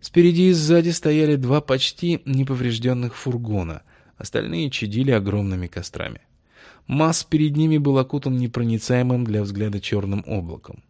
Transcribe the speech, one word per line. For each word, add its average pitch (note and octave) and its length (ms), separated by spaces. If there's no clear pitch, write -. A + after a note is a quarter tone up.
Спереди F3 420
и F#3 100
сзади E3 380
стояли D3+ 460
два C3+ 240
почти D#3 640
неповрежденных B2 880
фургона, G#2 680
остальные D3 540
чадили A#2+ 420
огромными G2 560
кострами. - 520
Масс D#3 340
перед D3+ 340
ними D#3 220
был C#3 200
окутан C3 400
непроницаемым B2 840
для G#2+ 180
взгляда G2+ 380
черным G2+ 460
облаком. - 640